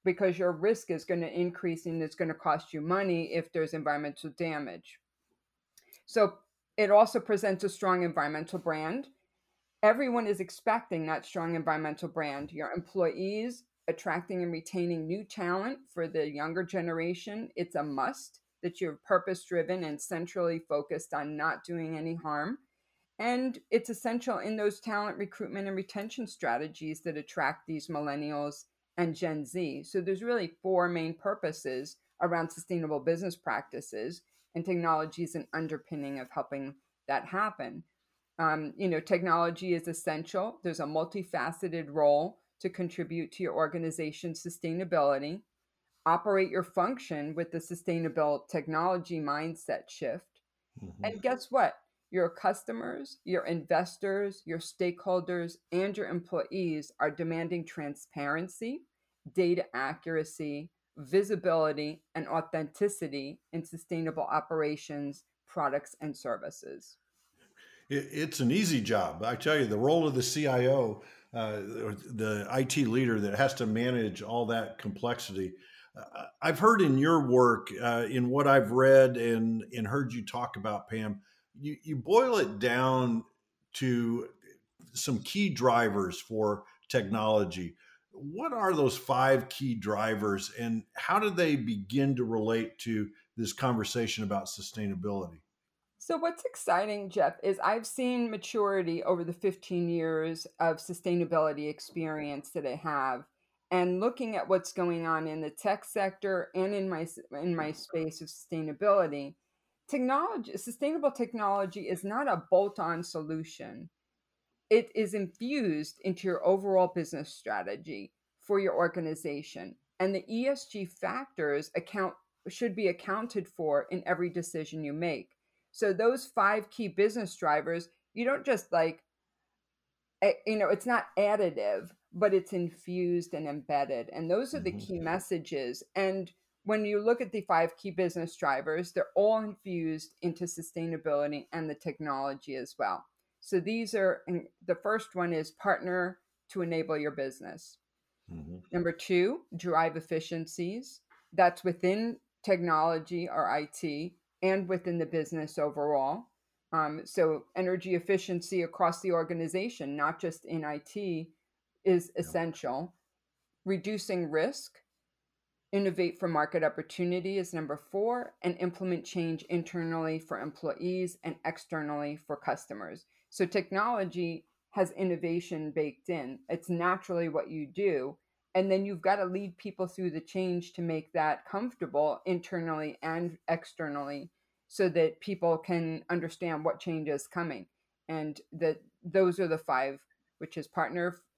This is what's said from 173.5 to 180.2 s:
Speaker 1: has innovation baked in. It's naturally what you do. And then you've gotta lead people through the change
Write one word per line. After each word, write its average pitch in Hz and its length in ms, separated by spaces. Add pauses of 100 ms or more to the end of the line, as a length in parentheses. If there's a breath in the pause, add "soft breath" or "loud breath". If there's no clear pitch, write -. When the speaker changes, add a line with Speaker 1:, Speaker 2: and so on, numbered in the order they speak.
Speaker 1:
has 185 200
innovation 170 800
baked 151 380
in. 135 400
It's 170 200
naturally 175 600
what 151 200
you 156 180
do. 147 520 (380)
And 190 120
then 190 160
you've 196 160
gotta 196 240
lead 185 320
people 190 300
through 180 240
the 156 100
change 175 520